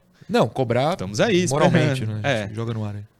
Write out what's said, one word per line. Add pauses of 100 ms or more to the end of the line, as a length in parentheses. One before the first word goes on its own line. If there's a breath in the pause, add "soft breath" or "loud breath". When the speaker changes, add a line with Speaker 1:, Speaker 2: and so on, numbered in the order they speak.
(300 soft breath)
Speaker 1:
Não,
cobrar
Speaker 2:
Estamos
aí,
Speaker 1:
moralmente,
Speaker 2:
esperando.
Speaker 1:
né?
A
gente
Speaker 2:
É.
Speaker 1:
joga
no
ar
aí. (160)